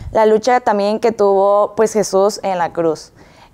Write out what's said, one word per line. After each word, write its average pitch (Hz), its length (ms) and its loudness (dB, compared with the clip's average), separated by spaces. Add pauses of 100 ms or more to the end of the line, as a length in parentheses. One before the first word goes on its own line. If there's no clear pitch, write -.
(120)
la 220 160 2
lucha 220 320 2
también 214 400 -2
que 226 120 0
tuvo, 202 640 2
pues, 220 180 0
Jesús 196 500 0
en 190 160 -4
la 170 120 -4
cruz. 165 400 -4 (420)